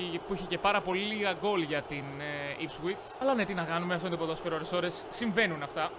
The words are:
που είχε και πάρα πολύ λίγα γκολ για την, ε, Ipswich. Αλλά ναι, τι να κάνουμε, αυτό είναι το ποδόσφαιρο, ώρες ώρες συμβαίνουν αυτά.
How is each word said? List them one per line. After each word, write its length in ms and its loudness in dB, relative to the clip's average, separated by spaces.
που 60 -2
είχε 120 -2
και 120 0
πάρα 240 4
πολύ 200 0
λίγα 320 2
γκολ 280 2
για 200 0
την, 220 -6
ε, 460 -4
Ipswich. 560 -4
Αλλά 120 4
ναι, 120 4
τι 80 -2
να 100 0
κάνουμε, 300 0
αυτό 140 0
είναι 80 0
το 60 -2
ποδόσφαιρο, 340 0
ώρες 160 -4
ώρες 380 0
συμβαίνουν 540 2
αυτά. 360 0